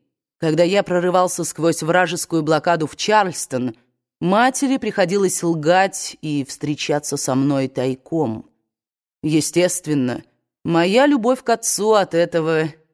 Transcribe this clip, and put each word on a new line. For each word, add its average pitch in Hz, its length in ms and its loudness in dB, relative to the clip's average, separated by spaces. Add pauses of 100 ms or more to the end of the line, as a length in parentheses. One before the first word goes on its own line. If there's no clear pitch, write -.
(380)
когда 160 240 2
я 185 200 2
прорывался 180 600 0
сквозь 160 380 -2
вражескую 165 600 0
блокаду 160 440 0
в - 100 -12
Чарльстон, 160 800 -2 (460)
матери 254 560 2
приходилось 196 680 0
лгать 170 800 0
и 147 240 -4
встречаться 147 720 -4
со 139 180 -2
мной 135 340 0
тайком. 131 840 -4 (720)
Естественно, 151 1000 0 (400)
моя 180 440 2
любовь 254 360 2
к - 60 -4
отцу 220 440 0
от 202 200 2
этого 160 560 0 (260)